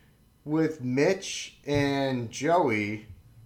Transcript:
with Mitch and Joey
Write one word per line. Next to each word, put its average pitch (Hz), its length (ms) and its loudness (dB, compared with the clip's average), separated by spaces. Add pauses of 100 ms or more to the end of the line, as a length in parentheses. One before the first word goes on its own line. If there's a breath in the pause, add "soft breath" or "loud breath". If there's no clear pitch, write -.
(460 soft breath)
with 156 360 0
Mitch 143 840 0
and 139 640 0
Joey 117 800 0 (380)